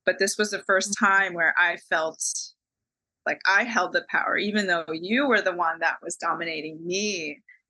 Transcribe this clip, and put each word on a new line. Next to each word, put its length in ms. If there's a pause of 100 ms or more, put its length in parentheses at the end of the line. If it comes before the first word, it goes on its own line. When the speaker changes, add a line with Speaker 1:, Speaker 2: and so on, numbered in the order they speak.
Speaker 1:
But 120
this 200
was 120
the 100
first 320
Speaker 2:
Mm-hmm. 120
Speaker 1:
time 300
where 240
I 180
felt 460 (1040)
like 200
I 180
held 280
the 180
power, 260
even 300
though 260
you 360
were 120
the 140
one 260
that 220
was 140
dominating 680
me. 520 (320)